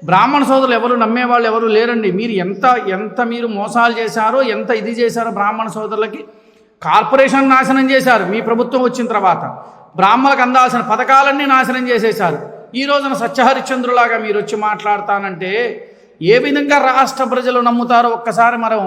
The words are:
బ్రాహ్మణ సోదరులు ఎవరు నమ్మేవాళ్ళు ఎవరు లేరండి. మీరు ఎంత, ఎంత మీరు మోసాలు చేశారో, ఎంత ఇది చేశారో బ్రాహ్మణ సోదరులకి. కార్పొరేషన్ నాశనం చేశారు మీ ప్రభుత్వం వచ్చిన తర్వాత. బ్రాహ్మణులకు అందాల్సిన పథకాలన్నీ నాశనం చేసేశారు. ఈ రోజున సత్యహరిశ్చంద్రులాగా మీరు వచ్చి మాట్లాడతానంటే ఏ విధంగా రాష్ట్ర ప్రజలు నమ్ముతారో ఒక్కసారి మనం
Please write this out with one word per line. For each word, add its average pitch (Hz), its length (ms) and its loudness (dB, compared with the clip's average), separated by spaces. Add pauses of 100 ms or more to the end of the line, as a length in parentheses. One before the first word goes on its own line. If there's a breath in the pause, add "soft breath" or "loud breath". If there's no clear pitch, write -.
బ్రాహ్మణ 233 400 2
సోదరులు 262 300 2
ఎవరు 240 220 0
నమ్మేవాళ్ళు 240 520 0
ఎవరు 226 200 0
లేరండి. 220 440 0
మీరు 220 200 -4
ఎంత, 190 340 -4 (220)
ఎంత 202 340 -6
మీరు 233 260 -4
మోసాలు 226 520 0
చేశారో, 220 420 -2
ఎంత 220 280 -4
ఇది 220 220 -2
చేశారో 233 400 -2
బ్రాహ్మణ 214 360 -4
సోదరులకి. 214 540 -6 (600 soft breath)
కార్పొరేషన్ 269 680 2
నాశనం 262 420 4
చేశారు 254 340 2
మీ 202 160 -2
ప్రభుత్వం 233 400 0
వచ్చిన 247 260 -2
తర్వాత. 190 360 0 (520 loud breath)
బ్రాహ్మణులకు 247 460 4
అందాల్సిన 254 400 2 (100)
పథకాలన్నీ 269 540 2
నాశనం 254 440 0
చేసేశారు. 208 480 0 (380)
ఈ 262 100 -2
రోజున 277 280 0
సత్యహరిశ్చంద్రులాగా 247 1040 0
మీరు 214 200 -2
వచ్చి 208 200 -4
మాట్లాడతానంటే 202 920 -4 (680 loud breath)
ఏ 185 180 4
విధంగా 285 380 0
రాష్ట్ర 262 460 2
ప్రజలు 247 360 0
నమ్ముతారో 240 500 2
ఒక్కసారి 233 480 0
మనం 220 300 -2